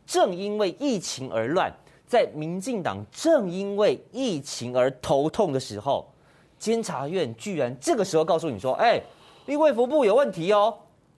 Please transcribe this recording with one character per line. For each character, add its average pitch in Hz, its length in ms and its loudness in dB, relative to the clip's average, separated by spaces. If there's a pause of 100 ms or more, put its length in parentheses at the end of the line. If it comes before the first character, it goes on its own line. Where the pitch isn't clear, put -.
正 311 280 2
因 202 240 -6
为 202 220 0
疫 262 180 0
情 131 320 -8
而 113 200 -2
乱， 160 240 0 (320)
在 226 280 2
民 160 280 -6
进 233 200 -4
党 104 300 -4
正 285 380 2
因 196 260 -6
为 196 260 2 (100)
疫 220 280 -4
情 123 380 -6
而 127 120 4 (120)
头 143 280 0
痛 185 220 0
的 131 80 0
时 104 200 -10
候， 107 280 -2 (500)
监 226 240 -2
察 143 260 -6
院 151 280 -4
居 196 220 -8
然 131 240 -2
这 330 140 0
个 202 100 0
时 180 100 -4
候 160 80 4
告 165 160 2
诉 160 100 -4
你 113 80 -6
说 127 240 -2
：“哎， 220 200 4 (440)
立 285 120 -4
卫 294 160 6
福 233 120 2
部 277 200 4
有 196 100 6
问 277 160 4
题 180 220 0
哦， 208 240 2 (400)